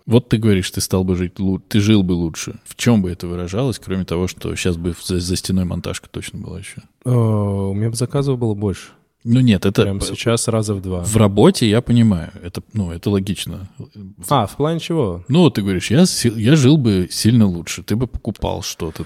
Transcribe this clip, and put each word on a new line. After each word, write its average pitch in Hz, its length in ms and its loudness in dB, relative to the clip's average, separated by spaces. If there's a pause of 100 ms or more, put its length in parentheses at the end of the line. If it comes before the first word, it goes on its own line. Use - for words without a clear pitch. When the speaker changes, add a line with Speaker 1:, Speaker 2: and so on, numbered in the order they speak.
Speaker 1:
вот 117 220 4
ты 113 100 2
говоришь, 104 320 2
ты - 100 -8
стал 95 220 0
бы 92 140 0
жить 90 240 -6
лу-, 95 180 0
ты - 220 -2
жил 101 240 4
бы 90 80 0
лучше. 85 520 -6
В - 120 -20
чем 113 260 2
бы 90 80 -4
это 87 160 -8
выражалось, 90 540 -4
кроме 95 240 -4
того, 87 240 -2
что - 260 -8
щас 90 220 -2
бы 85 180 -4 (100)
за, 92 140 -2
за 87 180 -2
стеной 92 280 -2
монтажка 87 440 -6
точно - 300 -12
была 87 220 -14
еще? - 220 -18 (220)
Speaker 2:
Э, 123 60 -2
у 104 640 0
меня 107 160 -2
бы 117 60 -6
заказов 135 420 -2
было 113 160 -2
больше. 101 360 -4 (360)
Speaker 1:
Ну 120 140 4
нет, 117 240 4
это 101 200 4
Speaker 2:
Прямо 98 160 0
Speaker 1:
п-, - 60 -4
Speaker 2:
сейчас - 420 -2
раза 107 260 0
в 95 80 -6
два. 92 200 -4
Speaker 1:
в 101 140 -4
работе 107 500 4
я 107 140 4
понимаю, 110 500 2 (120)
это, 90 200 -10 (120)
ну, 95 180 -4
это 87 160 -6
логично. 95 640 -4 (480)
В 92 120 -14
Speaker 2:
А, 123 160 2
в - 120 -14
плане 156 220 -2
чего? 107 480 -4
Speaker 1:
Ну, 147 120 4
вот 160 140 6
ты 110 80 -2
говоришь, 95 280 -2
я 143 140 4
си-, - 320 0
я 117 200 4
жил 143 200 6
бы 104 340 2
сильно 113 360 4
лучше, 87 360 -6
ты 104 140 -4
бы 123 100 -2
покупал 95 560 -6
что-то, 82 440 -10